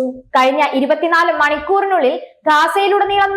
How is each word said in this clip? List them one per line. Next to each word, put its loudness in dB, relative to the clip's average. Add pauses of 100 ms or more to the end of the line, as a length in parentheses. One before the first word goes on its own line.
(360)
കഴിഞ്ഞ 2 (160)
ഇരുപത്തിനാല് 0 (100)
മണിക്കൂറിനുള്ളിൽ 0 (360)
ഗാസയിലുടനീളം 0